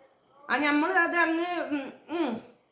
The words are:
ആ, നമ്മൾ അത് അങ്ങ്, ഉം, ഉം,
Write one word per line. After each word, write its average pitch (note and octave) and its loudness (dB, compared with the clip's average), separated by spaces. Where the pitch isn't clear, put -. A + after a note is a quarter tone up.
ആ, B3 0
നമ്മൾ D4 2
അത് F4 2
അങ്ങ്, E4 0
ഉം, C4+ -6
ഉം, C#4 -2